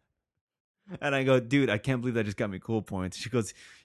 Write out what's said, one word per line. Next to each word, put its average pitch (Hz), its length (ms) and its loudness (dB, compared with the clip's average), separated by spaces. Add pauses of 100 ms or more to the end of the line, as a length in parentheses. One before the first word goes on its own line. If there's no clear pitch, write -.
(1000)
And 143 140 0
I 135 100 0
go, 131 160 6
"Dude, 123 300 2
I 104 80 2
can't 127 240 -2
believe 123 120 -2
that 113 100 2
just 104 120 -4
got 107 140 -4
me 95 80 -8
cool 110 240 -2
points." 92 340 -6
She - 140 -10
goes, 117 240 -2 (300)